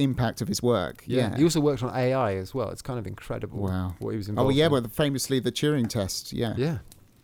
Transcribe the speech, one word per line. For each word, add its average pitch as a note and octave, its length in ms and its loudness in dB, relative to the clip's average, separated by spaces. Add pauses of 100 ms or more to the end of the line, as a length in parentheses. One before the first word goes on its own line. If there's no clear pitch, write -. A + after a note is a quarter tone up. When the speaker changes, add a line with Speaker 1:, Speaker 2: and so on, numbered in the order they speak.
Speaker 1:
impact B2 400 0
of G#2+ 60 -2
his G2+ 140 -4
work. G#2 440 0
Speaker 2:
Yeah. A#2 260 0
Speaker 1:
Yeah. - 60 -4
Speaker 2:
He C#3+ 60 6
also E3 160 4
worked C#3 240 2
on A#2+ 120 -4
A B2+ 180 2
I A#2+ 220 2
as F#2+ 180 -6
well. A#2+ 160 -2
It's F2 120 -10
kind B2+ 180 -6
of G#2+ 80 -8
incredible G#2+ 520 -8
Speaker 1:
Wow. F#2 400 -2
Speaker 2:
what A2 120 -4
he A2 60 -4
was G2+ 100 -6
Speaker 1:
Oh, G#2 40 -6
Speaker 2:
involved B2+ 240 2
Speaker 1:
yeah, D3+ 120 6
Speaker 2:
in. D3+ 40 4
Speaker 1:
well, B2+ 200 4
famously C#3 480 0
the B2 120 0
Turing D3 360 2
test, - 460 -4
yeah. A2+ 240 -2
Speaker 2:
Yeah. C#3 220 0 (440)